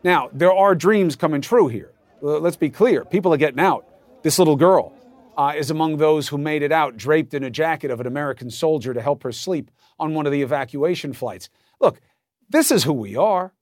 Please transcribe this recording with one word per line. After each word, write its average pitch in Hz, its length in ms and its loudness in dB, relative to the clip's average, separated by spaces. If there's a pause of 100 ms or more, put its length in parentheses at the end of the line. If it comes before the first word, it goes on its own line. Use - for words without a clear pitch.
Now, 170 280 2
there 175 220 2
are 196 220 4
dreams 175 420 2
coming 156 240 -2
true 220 260 2
here. 110 240 -8 (320)
L-, 147 160 -2
let's 170 160 -2
be 156 140 -2
clear. 196 340 2
People 180 300 0
are 151 40 2
getting 135 220 0
out. 160 260 0 (360)
This 151 180 0
little 156 160 6
girl, 170 380 4 (420)
uh, 143 220 0
is 139 120 -4
among 156 280 0
those 151 320 2
who 147 80 -6
made 151 240 -2
it 147 100 0
out 147 240 0
draped 139 380 -2
in 139 100 -4
a 131 60 -8
jacket 151 420 -4
of 117 80 -6
an 123 80 -6
American 131 420 -6
soldier 131 440 -2
to 117 80 -6
help - 220 -2
her 127 80 -6
sleep 151 400 -6 (280)
on 156 140 -4
one 156 120 -2
of 143 60 0
the 143 120 0
evacuation 143 680 -4
flights. 110 360 -10 (320)
Look, - 180 0 (480)
this 311 240 2
is 190 120 2
who 151 100 0
we 107 240 -6
are. 185 440 0